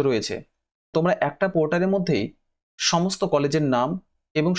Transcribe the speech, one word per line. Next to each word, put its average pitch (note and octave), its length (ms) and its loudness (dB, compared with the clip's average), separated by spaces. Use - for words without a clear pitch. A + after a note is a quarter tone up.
রয়েছে। A2 280 -2
তোমরা E3+ 200 2
একটা - 160 -4
পোর্টালের F3 400 0
মধ্যেই E3+ 280 0
সমস্ত F3 420 0
কলেজের C#3+ 320 2
নাম B2 140 0
এবং D#3 220 0